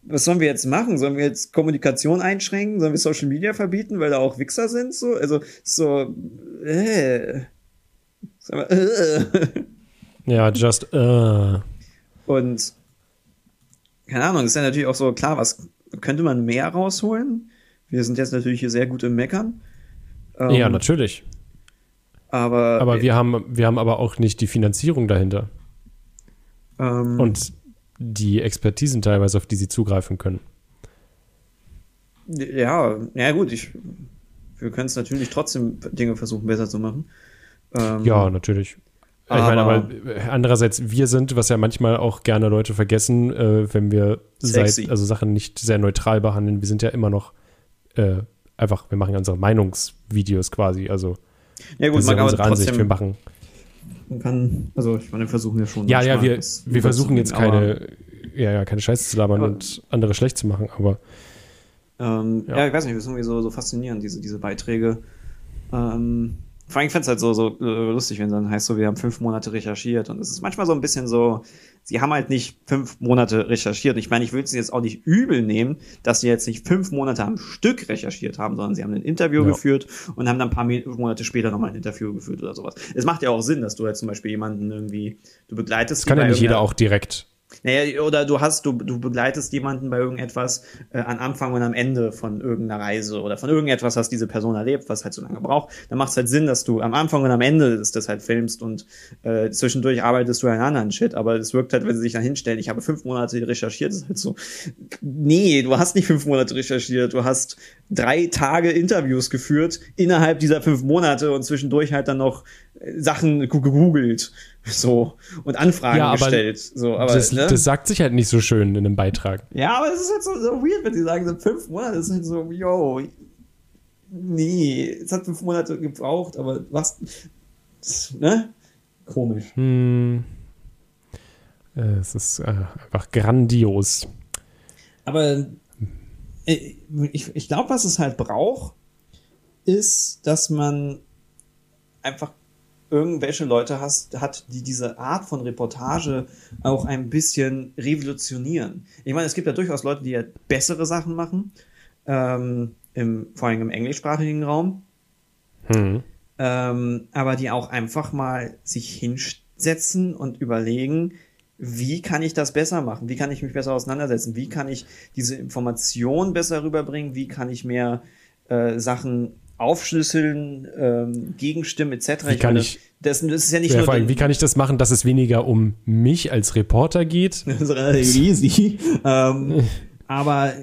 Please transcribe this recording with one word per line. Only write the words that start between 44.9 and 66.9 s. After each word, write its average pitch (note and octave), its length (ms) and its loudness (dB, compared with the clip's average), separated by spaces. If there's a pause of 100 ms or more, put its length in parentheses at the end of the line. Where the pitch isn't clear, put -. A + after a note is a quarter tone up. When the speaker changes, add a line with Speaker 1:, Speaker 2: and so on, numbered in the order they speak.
Speaker 2:
Sachen G#2+ 260 0
nicht - 280 -4
sehr A2 180 2
neutral G#2 420 2
behandeln, G#2 420 0
wir G2+ 60 -4
sind G#2+ 140 0
ja A2+ 80 2
immer A2+ 200 0
noch, G2+ 220 -2 (640)
äh, G2 220 2 (400)
einfach, G#2 320 -2
wir G2+ 80 -2
machen G2 180 0
unsere F#2+ 220 -2
Meinungsvideos G2+ 1120 0
quasi, F#2+ 380 0
also F#2 260 -2 (600)
Speaker 1:
Ja D3 120 4
gut, D3+ 100 4
Speaker 2:
das - 60 2
ist - 20 4
Speaker 1:
man G#2 100 4
Speaker 2:
ja G2 60 4
Speaker 1:
kann - 20 6
Speaker 2:
unsere G#2+ 180 4
Ansicht, G2+ 260 4
Speaker 1:
trotzdem B2 100 0
Speaker 2:
wir G#2 60 4
machen G2+ 320 0 (920)
Speaker 1:
man B2+ 100 -8
kann, B2 560 0
also A#2 220 0
ich A2 140 -10
meine, A2 120 -4
wir A2 60 -4
versuchen A2 300 0
ja G#2+ 60 2
schon G#2+ 220 -6
Speaker 2:
Ja, B2 140 4
ja, C3 140 4
Speaker 1:
manchmal A#2+ 80 4
Speaker 2:
wir, B2 140 4
Speaker 1:
was - 280 -8
Speaker 2:
wir B2 160 2
versuchen B2+ 340 4
jetzt A#2 160 2
Speaker 1:
rüberzubringen, A2 220 4
aber G#2 120 6
Speaker 2:
keine, - 220 -2 (480)
ja, A#2 160 2
ja, G2+ 140 2
keine G#2 160 -2
Scheiße A#2+ 280 0
zu A2 80 -2
labern G#2 240 4
Speaker 1:
aber G#2 120 2
Speaker 2:
und - 360 -10
andere A2 240 2
schlecht B2+ 240 2
zu A2 100 -2
machen, G#2 200 0 (100)
aber G2+ 220 2 (1000)
Speaker 1:
Ähm, A2+ 480 -2
Speaker 2:
Ja. A#2+ 100 -2
Speaker 1:
ja, D3 100 2
ich C3+ 60 -2
weiß D#3 120 0
nicht, A#2 120 -4
das G#2+ 60 -8
ist A#2+ 40 -10
irgendwie B2+ 160 -6
so, A#2 180 -2
so A2+ 80 -2
faszinierend, A#2+ 540 -8
diese, G2 180 -10
diese G#2 180 -10
Beiträge. A2+ 580 -2 (760)
Ähm, A#2 680 -2 (280)
vor - 120 -2
allem, D3 80 2
ich C#3 60 -4